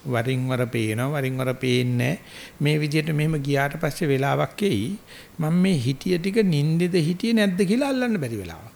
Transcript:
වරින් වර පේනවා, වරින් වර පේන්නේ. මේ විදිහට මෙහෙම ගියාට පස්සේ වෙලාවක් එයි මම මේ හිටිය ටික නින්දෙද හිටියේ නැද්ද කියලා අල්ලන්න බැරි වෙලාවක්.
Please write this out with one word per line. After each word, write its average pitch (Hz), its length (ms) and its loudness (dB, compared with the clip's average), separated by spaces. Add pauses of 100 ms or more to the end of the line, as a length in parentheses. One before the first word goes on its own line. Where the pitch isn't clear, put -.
වරින් 127 420 -2
වර 127 200 0
පේනවා, 113 460 -2
වරින් 131 260 -2
වර 127 180 -2
පේන්නේ. 123 580 0 (420)
මේ 151 240 2
විදිහට 151 320 0
මෙහෙම 156 260 0
ගියාට 143 400 0
පස්සේ 156 320 -2
වෙලාවක් 139 540 0
එයි 131 260 0 (440)
මම 160 220 0
මේ 185 220 4
හිටිය 139 400 0
ටික 196 260 0
නින්දෙද 165 560 2
හිටියේ 180 380 0
නැද්ද 202 260 2
කියලා 240 260 2
අල්ලන්න 247 280 0
බැරි 120 200 -4
වෙලාවක්. 87 380 -10